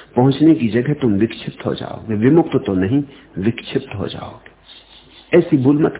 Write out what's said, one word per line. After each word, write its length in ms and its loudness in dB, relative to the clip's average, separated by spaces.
पहुंचने 380 4
की 140 -2
जगह 260 0
तुम 180 0
विक्षिप्त 540 -4
हो 80 -2
जाओगे। 400 -10
विमुक्त 360 4
तो 80 0
नहीं, 280 0
विक्षिप्त 600 -6
हो 100 -6
जाओगे। 420 -16
ऐसी 180 2
भूल 260 2
मत 180 0